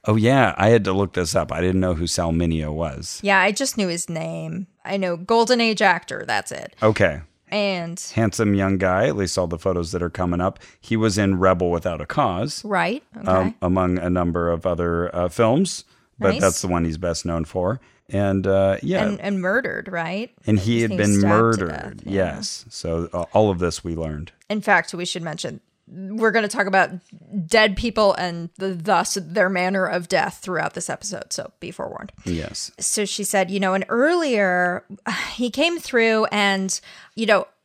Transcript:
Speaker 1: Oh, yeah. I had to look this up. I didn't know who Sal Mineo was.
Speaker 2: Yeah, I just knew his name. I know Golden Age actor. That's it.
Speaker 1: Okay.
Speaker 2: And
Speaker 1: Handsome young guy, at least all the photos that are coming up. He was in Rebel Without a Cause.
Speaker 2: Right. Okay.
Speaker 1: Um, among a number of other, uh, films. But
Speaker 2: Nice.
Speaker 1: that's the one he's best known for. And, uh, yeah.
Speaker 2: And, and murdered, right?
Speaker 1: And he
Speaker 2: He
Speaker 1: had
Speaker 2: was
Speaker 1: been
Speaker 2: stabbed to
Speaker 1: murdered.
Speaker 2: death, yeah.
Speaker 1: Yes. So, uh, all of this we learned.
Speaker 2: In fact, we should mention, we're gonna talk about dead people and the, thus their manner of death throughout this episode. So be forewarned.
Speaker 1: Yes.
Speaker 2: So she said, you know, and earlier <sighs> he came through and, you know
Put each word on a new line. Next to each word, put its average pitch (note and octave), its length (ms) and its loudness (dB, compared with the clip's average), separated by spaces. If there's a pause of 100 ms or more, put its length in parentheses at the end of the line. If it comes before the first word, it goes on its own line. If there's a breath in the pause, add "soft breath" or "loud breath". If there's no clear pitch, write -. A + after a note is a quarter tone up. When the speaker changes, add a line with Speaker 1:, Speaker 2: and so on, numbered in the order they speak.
Speaker 1:
Oh, G#2+ 100 4
yeah. A#2 420 4
I G2+ 100 6
had A2+ 160 6
to F#2 80 0
look F#2+ 220 0
this F2 200 -2
up. E2+ 180 0
I D#2+ 80 -4
didn't F#2 200 2
know F2+ 140 0
who E2 120 -2
Sal E2+ 260 -2
Mineo E2 400 0
was. D2+ 500 -8
Speaker 2:
Yeah, G3 180 4
I G3 120 2
just C4 260 -4
knew G3 100 0
his E3+ 200 -6
name. E3 580 -8 (180)
I G3 120 -6
know F#3 200 -2
Golden A#3 440 2
Age A3 220 0
actor. E3+ 440 2
That's G2+ 260 -4
it. - 300 -12
Speaker 1:
Okay. G2 380 4 (280)
Speaker 2:
And F#3 520 -4 (140)
Speaker 1:
Handsome G#2+ 400 2
young G2 240 2
guy, F#2 280 2
at D3 100 0
least F#2+ 220 0
all F2+ 80 0
the E2+ 120 -6
photos F2 340 -2
that F2 100 -2
are F2 80 -2
coming F2+ 300 -2
up. F#2+ 180 0 (220 loud breath)
He - 160 -2
was G#2+ 220 2
in G2 200 2
Rebel F2+ 320 4
Without E2+ 300 -2
a D2 60 -8
Cause. A#2+ 580 -2
Speaker 2:
Right. G3+ 380 -2 (140)
Okay. - 100 -10
Speaker 1:
Um, F#2 360 2
among F2+ 360 2
a F2 120 -2
number F2 400 0
of E2+ 160 -2
other, E2+ 480 0
uh, F2 140 0
films. B2 560 0 (340 soft breath)
But F#2+ 160 4
Speaker 2:
Nice. - 60 -2
Speaker 1:
that's F#2 220 2
the G2 60 -4
one F2 160 2
he's D#2+ 140 -2
best E2+ 260 -4
known E2 200 -2
for. F#2 360 -2 (280 soft breath)
And, G2 380 0
uh, G2 360 4
yeah. F3 240 0
Speaker 2:
And, G#3 140 -2
and G3 200 -2
murdered, G3 500 -2
right? F3+ 400 -6 (160)
Speaker 1:
And G#2+ 120 4
he A2 180 2
Speaker 2:
He A#2 60 2
Speaker 1:
had A2 80 0
Speaker 2:
was G2 80 -4
Speaker 1:
been G#2 220 4
Speaker 2:
stabbed - 20 4
to G2+ 60 4 (380)
Speaker 1:
murdered. - 20 -4
Speaker 2:
death, - 260 -8 (120)
yeah. F#2+ 60 -6 (240)
Speaker 1:
Yes. - 320 -10
So, E2 440 -4
uh, F2+ 200 -4
all G#2+ 180 6
of F2+ 80 0
this E2+ 240 -2
we E2+ 120 -6
learned. D#2+ 380 -6 (180)
Speaker 2:
In G#3+ 100 -2
fact, F#3 320 2
we F3+ 140 -8
should F3 160 -8
mention, D#3+ 380 -10 (280)
we're G#3 420 -2
gonna G#3 180 2
talk G3 180 -2
about F#3+ 240 4 (560)
dead G#3+ 300 4
people G#3+ 380 2
and E3+ 340 -6 (100)
the, F#3+ 160 -4
thus F3 460 0
their F3+ 300 0
manner F#3 360 0
of F3+ 220 -4
death - 340 0
throughout E3 320 -4
this - 140 -8
episode. - 440 -10
So - 180 -10 (100)
be - 100 -12
forewarned. - 420 -12 (120)
Speaker 1:
Yes. - 540 -6
Speaker 2:
So - 260 -2
she G3+ 200 -6
said, F#3+ 260 0
you G3+ 100 -4
know, F#3 140 0
and F#3+ 140 -2
earlier A3 960 0 (220)
<sighs> - 280 -6
he A#3+ 160 -2
came E4 280 0
through A3+ 480 2
and, G3 520 0 (380 loud breath)
you A3 100 -2
know G3+ 200 4 (180)